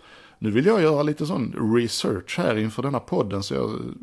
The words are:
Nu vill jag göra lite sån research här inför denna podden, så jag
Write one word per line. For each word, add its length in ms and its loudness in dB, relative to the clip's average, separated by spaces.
Nu 120 -2
vill 160 2
jag 160 6
göra 200 4
lite 240 -2
sån 500 -2
research 640 -2
här 180 2
inför 260 -2
denna 180 -2
podden, 420 -2
så 120 -6
jag 260 -2